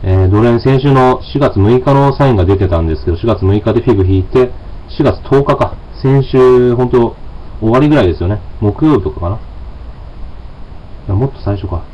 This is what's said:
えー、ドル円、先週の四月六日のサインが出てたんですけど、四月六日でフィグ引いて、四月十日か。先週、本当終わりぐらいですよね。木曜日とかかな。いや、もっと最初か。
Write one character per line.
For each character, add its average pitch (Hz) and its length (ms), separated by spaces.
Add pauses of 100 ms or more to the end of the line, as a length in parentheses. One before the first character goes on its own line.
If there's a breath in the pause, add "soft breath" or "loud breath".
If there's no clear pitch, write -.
え 92 200
ー、 92 40
ド 101 120
ル 120 60
円、 117 120
先 131 220
週 139 100
の 127 300
四 - 180
月 135 200
六 110 200
日 139 140
の 139 240
サ 139 100
イ 127 60
ン - 20
が 95 100
出 95 120
て 95 100
た 87 140
ん 82 60
で 80 80
す - 100
け 85 60
ど、 82 60
四 - 80
月 107 200
六 98 80
日 104 200
で 120 80
フ 123 100
ィ 107 40
グ 95 100
引 95 140
い 90 40
て、 127 280 (380)
四 - 140
月 117 260
十 139 140
日 139 120
か。 - 200 (260)
先 135 220
週、 127 520
本 123 140
当 117 260 (460)
終 113 80
わ 120 100
り 147 80
ぐ 147 80
ら 131 80
い 92 40
で 82 80
す - 60
よ 92 60
ね。 104 140 (180)
木 104 260
曜 147 120
日 95 60
と 92 80
か 90 100
か 85 80
な。 107 60
い - 40 (1700)
や、 98 80
も 123 120
っ - 40
と - 100
最 101 140
初 92 140
か。 87 140 (100)